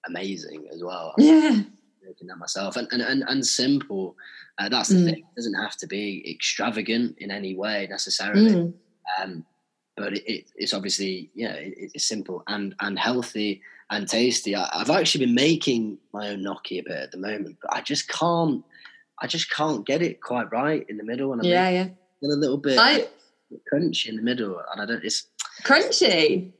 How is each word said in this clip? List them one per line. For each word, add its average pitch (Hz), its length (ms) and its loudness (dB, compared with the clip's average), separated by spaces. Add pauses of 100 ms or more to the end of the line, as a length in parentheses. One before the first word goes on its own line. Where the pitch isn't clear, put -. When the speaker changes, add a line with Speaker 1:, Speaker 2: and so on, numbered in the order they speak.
Speaker 1:
amazing 82 640 -8
as 85 100 -12
well. 87 340 -8
I'm 247 80 10
Speaker 2:
Yeah. 311 360 8 (440)
Speaker 1:
making 90 220 -20
that 90 100 -16
myself. 95 400 -6
And, 113 140 -4
and, 120 100 0
and, 131 260 0
and 131 180 0
simple. 120 680 0 (420)
Uh, - 120 -4
that's 123 200 0
the 196 60 8
Speaker 2:
Mm. 175 100 8
Speaker 1:
thing. 165 140 2
It - 160 -20
doesn't 113 200 -4
have 104 220 -4
to 90 100 -12
be 98 440 -6
extravagant 110 880 -2
in 98 120 -10
any 98 240 -6
way 101 340 -4
necessarily. 110 680 4
Speaker 2:
Mm. 170 180 2 (480)
Speaker 1:
Um, 85 240 -10 (500)
but 101 180 -6
it, 101 160 -4
it, 104 160 -6 (100)
it's 101 180 -4
obviously, 95 600 -4
yeah, 110 200 -6
it, 78 200 -10 (200)
it's - 140 -4
simple 95 400 -6
and, 101 320 -6
and 101 200 -6
healthy 110 640 -2 (280)
and 104 180 -4
tasty. 113 480 2
I, 92 180 -2
I've 107 160 -4
actually 135 360 2
been 120 100 4
making 123 640 2 (160)
my 104 160 -8
own 98 140 -8
gnocchi 92 360 -8
a - 40 -10
bit - 140 -12
at 67 140 -8
the 90 60 -14
moment, 101 440 -8
but - 120 -4
I - 80 -4
just - 260 -4
can't, 165 560 0 (560)
I - 80 -8
just 165 220 -4
can't 147 380 -2
get 135 160 2
it 170 180 -4
quite 117 300 -4
right 139 360 0
in 107 100 -10
the 104 60 -10
middle. 127 300 -4
And 117 80 -2
I'm 175 60 2
Speaker 2:
Yeah, 180 240 4
Speaker 1:
making 185 240 0 (260)
Speaker 2:
yeah. 143 80 -2
Speaker 1:
it 147 40 2
a 143 40 2
little 143 200 2
bit 139 200 2
Speaker 2:
I 262 300 6 (680)
Speaker 1:
crunchy 156 360 0
in 110 80 -8
the 110 40 -6
middle, 113 400 -2 (100)
and 101 100 -8
I 104 40 -4
don't, 117 180 -4
it's - 220 -4 (380)
Speaker 2:
Crunchy? 196 960 4